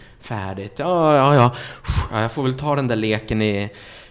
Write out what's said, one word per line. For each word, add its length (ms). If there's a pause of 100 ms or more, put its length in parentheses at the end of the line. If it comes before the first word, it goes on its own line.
(200)
färdigt. 580
"Ja, 380
ja, 180
ja. 180 (600)
Ja, 80
jag 120
får 100
väl 120
ta 220
den 120
där 80
leken 460
i, 280 (400)